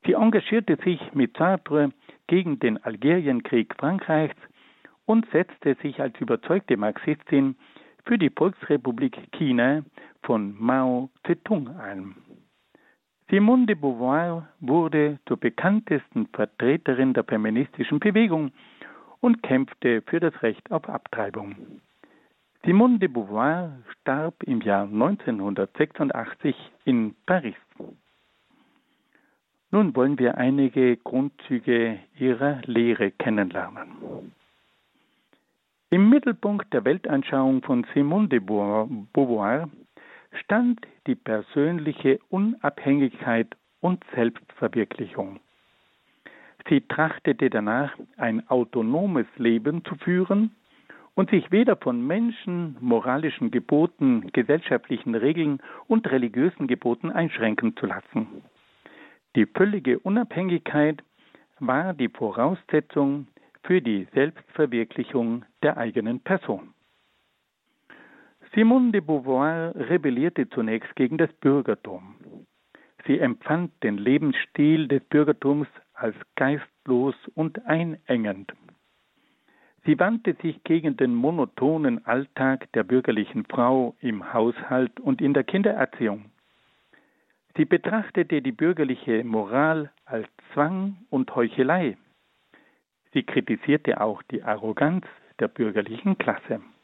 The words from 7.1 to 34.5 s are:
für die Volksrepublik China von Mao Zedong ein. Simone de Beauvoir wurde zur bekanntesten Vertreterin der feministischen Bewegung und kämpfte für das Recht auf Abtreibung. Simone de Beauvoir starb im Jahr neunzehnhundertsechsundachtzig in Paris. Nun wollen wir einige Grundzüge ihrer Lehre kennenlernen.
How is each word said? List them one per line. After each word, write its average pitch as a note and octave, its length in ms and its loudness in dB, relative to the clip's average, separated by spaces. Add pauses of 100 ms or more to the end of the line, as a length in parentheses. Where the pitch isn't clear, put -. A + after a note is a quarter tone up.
für A#3+ 120 2
die D#3+ 140 2
Volksrepublik C3+ 1000 -2
China C3+ 500 2 (400)
von G#2 340 -2
Mao B2+ 540 0 (160)
Zedong E3+ 400 -2 (100)
ein. G2 380 -12 (1120)
Simone A3+ 360 6
de G#3+ 100 2
Beauvoir D3 760 -2 (100)
wurde D3+ 680 2
zur B2 120 -2
bekanntesten D3 920 -2
Vertreterin C3 840 0
der A#2+ 100 0
feministischen A#2 760 -2
Bewegung F#3 520 2 (680)
und A#3 200 4
kämpfte B2+ 640 0
für E3 140 -2
das D#3+ 240 0
Recht - 280 -2
auf E3 160 -4
Abtreibung. G2+ 680 -8 (1080)
Simone G#3+ 360 6
de F#3 80 0
Beauvoir C3 720 -2 (220)
starb D3+ 420 -4
im A#2+ 180 -2
Jahr G2+ 240 0
neunzehnhundertsechsundachtzig A#2 1700 -2 (280)
in A#2 320 0 (100)
Paris. D#3 300 -2 (2250)
Nun F#3+ 240 2
wollen C3 240 2
wir B2 180 2
einige C3 600 2
Grundzüge A#2+ 1000 -2 (200)
ihrer B2+ 460 0
Lehre A#2 460 2
kennenlernen. F2+ 760 -4 (2000)